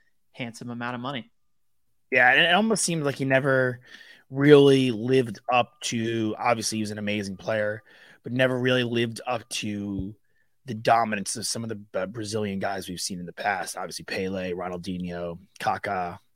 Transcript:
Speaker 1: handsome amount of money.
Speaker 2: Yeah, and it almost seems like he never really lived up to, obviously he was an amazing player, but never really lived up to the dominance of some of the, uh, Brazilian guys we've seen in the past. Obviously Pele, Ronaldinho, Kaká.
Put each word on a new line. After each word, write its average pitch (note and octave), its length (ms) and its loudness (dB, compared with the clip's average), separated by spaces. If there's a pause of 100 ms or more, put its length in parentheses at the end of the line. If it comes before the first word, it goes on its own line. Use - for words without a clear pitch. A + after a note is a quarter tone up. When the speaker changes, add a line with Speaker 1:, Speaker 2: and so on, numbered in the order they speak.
(320)
Speaker 1:
handsome B2 380 -10
amount A#2+ 240 -6
of A#2+ 60 -8
money. B2+ 300 -8 (800)
Speaker 2:
Yeah, B2+ 220 6
and C#3+ 80 6
it E3+ 140 4
almost A3 300 2
seems E3 200 -2
like C#3 120 0
he C#3 80 -2
never C3 560 2 (500)
really C#3 600 8
lived A#2 500 0 (120)
up B2 300 0
to, A2+ 560 -2
obviously A2+ 400 0
he G#2+ 40 0
was G#2 80 -4
an G#2+ 80 -8
amazing G#2 380 -4
player, G#2+ 460 -4 (400)
but A#2 100 -10
never B2+ 260 2
really B2+ 240 2
lived A#2 440 -2
up B2 240 -6
to G2+ 680 -6 (480)
the B2+ 100 -8
dominance A2 640 0
of G#2 100 -8
some A#2 160 -6
of A2+ 60 -8
the, G#2 120 -8 (140)
uh, F#2 120 -4
Brazilian G#2+ 520 -4
guys G2 300 -6
we've F2 120 -10
seen F2+ 200 -8
in F2 60 -10
the E2+ 60 -12
past. G2 440 -4
Obviously F2 280 -10
Pele, F#2+ 480 -4
Ronaldinho, F2 840 -8 (220)
Kaká. G2 580 -4 (180)